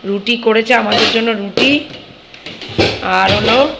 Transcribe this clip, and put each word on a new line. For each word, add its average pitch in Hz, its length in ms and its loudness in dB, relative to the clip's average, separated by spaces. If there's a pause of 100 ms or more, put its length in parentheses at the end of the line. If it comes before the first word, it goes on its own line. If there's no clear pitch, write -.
রুটি 202 320 -2
করেছে 226 380 2
আমাদের 214 400 2
জন্য, 226 160 0
রুটি 202 400 0 (1300)
আর 185 280 2
হলো 214 280 2 (200)